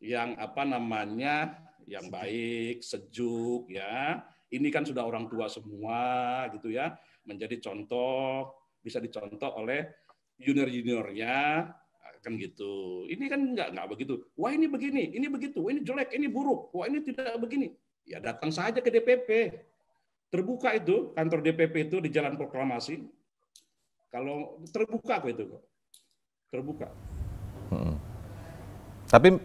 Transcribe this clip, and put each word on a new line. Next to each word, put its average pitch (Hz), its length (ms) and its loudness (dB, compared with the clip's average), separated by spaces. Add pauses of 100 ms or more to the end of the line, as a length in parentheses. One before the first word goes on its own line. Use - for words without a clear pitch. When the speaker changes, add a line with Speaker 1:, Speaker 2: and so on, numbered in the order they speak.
Speaker 1:
yang, 117 320 -2
apa 123 320 -4
namanya, 120 960 -2 (240)
yang 92 240 -12
baik, 117 720 -6
sejuk 117 880 -4
ya. 113 480 -4 (320)
Ini 135 240 0
kan 147 80 2
sudah 127 240 -2
orang 113 240 -4
tua 113 160 -2
semua 117 1000 -2 (140)
gitu 113 160 -6
ya, 151 180 -2 (300)
menjadi 107 400 -8
contoh, 131 880 -2 (320)
bisa 117 160 -8
dicontoh 110 640 -6
oleh 139 480 -4 (320)
junior-juniornya, 127 1300 0 (520)
kan 113 160 -6
gitu. 95 720 -8
Ini 220 160 -6
kan 277 140 -2 (100)
nggak, 196 240 -2
nggak 90 160 -6
begitu. 120 240 -4 (240)
"Wah, 233 160 0
ini 311 160 4
begini, 269 400 0
ini 269 160 -2
begitu, 277 320 -4
wah, 202 160 0
ini 285 80 0
jelek, 262 320 -2
ini 277 160 0
buruk, 269 400 0
wah, 180 160 -4
ini 294 160 0
tidak 254 400 -4
begini." 262 320 -2 (320)
Ya, 85 160 -12
datang 117 320 -2
saja 214 240 0
ke 240 160 4
D 226 80 8
P 247 240 6
P. 214 40 -2 (1000)
Terbuka 240 480 2
itu, 180 400 2
kantor 160 240 4
D 160 80 6
P 165 160 6
P 165 80 -6 (160)
itu 185 80 2
di 156 160 0
Jalan 143 240 2
Proklamasi. 135 640 -2 (1080)
Kalau 143 580 -6
terbuka 220 480 0
kok 139 160 0
itu 104 160 -6
kok. 101 120 -16 (920)
Terbuka. 143 360 -6 (840)
Speaker 2:
Hmm. 78 240 0 (1120)
Tapi, 175 340 12